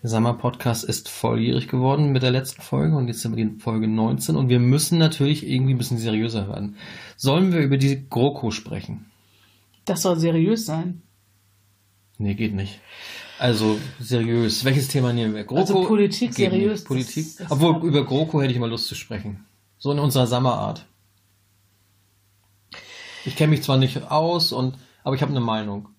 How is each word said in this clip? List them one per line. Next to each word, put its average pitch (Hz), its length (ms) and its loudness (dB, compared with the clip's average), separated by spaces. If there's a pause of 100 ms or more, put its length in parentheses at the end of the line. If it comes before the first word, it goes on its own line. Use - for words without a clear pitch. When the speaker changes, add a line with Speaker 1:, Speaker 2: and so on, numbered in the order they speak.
Speaker 1:
Der 120 80 -4
Sammer-Podcast 117 720 0
ist - 260 -6
volljährig 117 600 0
geworden 139 420 2
mit 131 120 2
der 127 80 2
letzten 131 300 -2
Folge 151 360 0
und 127 100 0
jetzt 113 140 -6
sind 113 160 -4
wir 113 60 0
in 107 160 -2
Folge 110 280 0
neunzehn 113 480 0
und 135 140 2
wir 123 100 6
müssen 143 380 4
natürlich 151 520 2
irgendwie 131 240 2
ein 127 40 2
bisschen 120 200 -2
seriöser 110 520 -2
werden. 104 260 -8 (420)
Sollen 170 360 2
wir 170 80 2
über 139 160 2
die 135 320 0
GroKo 123 420 0
sprechen? - 540 -10 (800)
Speaker 2:
Das 180 160 -2
soll 180 180 2
seriös 165 460 2
sein. 170 360 -6 (1200)
Speaker 1:
Nee, 101 160 -2
geht 107 180 -4
nicht. 98 260 -6 (600)
Also, 110 380 2 (220)
seriös. 117 680 0
Welches 135 240 2
Thema 127 240 0
nehmen 113 200 0
wir? 107 120 -6
GroKo? 143 160 0
Speaker 2:
Also 190 240 2
Politik 214 500 2
Speaker 1:
Geht 190 160 2
nicht. 185 100 2
Speaker 2:
seriös, 208 200 0
das - 60 -20
Speaker 1:
Politik. 131 300 -4
Speaker 2:
ist, 160 220 -8
das - 120 -6
Speaker 1:
Obwohl, 160 240 6
Speaker 2:
hat 160 80 -2
Speaker 1:
über 143 220 2
GroKo 147 360 0
hätte 131 120 2
ich 123 60 0
mal 117 100 -2
Lust 113 180 -6
zu - 80 -10
sprechen. 104 500 -10 (340)
So 143 120 -2
in 147 80 0
unserer 131 280 4
Sammerart. 117 580 0 (2500)
Ich 131 100 -6
kenn 156 140 4
mich 151 140 2
zwar 135 140 2
nicht 131 340 0
aus, 160 400 2
und, 127 240 -2 (280)
aber 135 120 0
ich 135 60 -2
hab 139 80 0
eine 139 100 0
Meinung. 104 600 -4